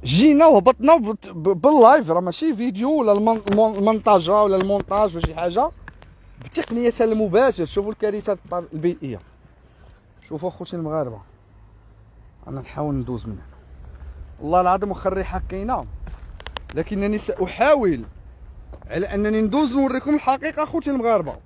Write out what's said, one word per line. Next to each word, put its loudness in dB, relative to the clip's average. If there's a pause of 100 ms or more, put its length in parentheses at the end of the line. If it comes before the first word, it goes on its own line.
جينا 6
وهبطنا 6
بت-، -4
ب-، -2
باللايف، 8
راه 2
ماشي -4
فيديو -4
ولا 2
المون-، 2 (100)
المون-، 2
المونتاجة 4
ولا 2
المونتاج 0
ولا -4
شي -4
حاجة، -2 (720)
بتقنيتها -2
المباشر. 0
شوفوا -4
الكارثة -4
الط-، -8
البيئية. -4 (1080)
شوفوا -6
خوتي -12
المغاربة، -6 (1300)
أنا -12
نحاول -6
ندوز -6
من -10
هنا. -16 (840)
والله 2
العظيم 0
واخا -4
الريحة -6
كاينة، -6 (920)
لكنني -2
سأحاول 0 (840)
على -6
أنني 0
ندوز 0
نوريكم 0
الحقيقة -2
خوتي -4
المغاربة. 0